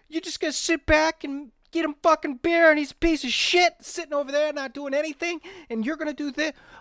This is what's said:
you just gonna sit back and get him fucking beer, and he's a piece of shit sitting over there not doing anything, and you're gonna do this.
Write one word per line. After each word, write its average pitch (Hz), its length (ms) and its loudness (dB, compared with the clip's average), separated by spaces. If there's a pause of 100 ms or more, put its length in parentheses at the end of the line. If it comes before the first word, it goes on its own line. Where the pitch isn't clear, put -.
you 320 140 -6
just 349 180 -10
gonna 311 140 -2
sit - 320 -2
back 311 380 2
and 285 280 -10 (200)
get 330 140 -2
him 302 160 -4
fucking 311 360 2
beer, 339 320 4
and 302 100 4
he's 285 120 -4
a - 40 -14
piece 226 280 0
of 254 80 -2
shit 349 500 2
sitting 311 320 -10
over 285 180 -2
there 294 220 0
not 269 200 -8
doing 285 200 -8
anything, 311 480 -4 (280)
and 226 160 -2
you're 311 120 -4
gonna 302 160 -4
do 294 180 -6
this. 302 220 -4 (280)